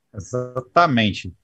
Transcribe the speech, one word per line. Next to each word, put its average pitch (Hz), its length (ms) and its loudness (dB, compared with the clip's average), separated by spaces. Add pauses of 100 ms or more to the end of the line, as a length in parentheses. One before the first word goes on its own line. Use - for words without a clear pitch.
(400)
Exatamente. 123 920 0 (100)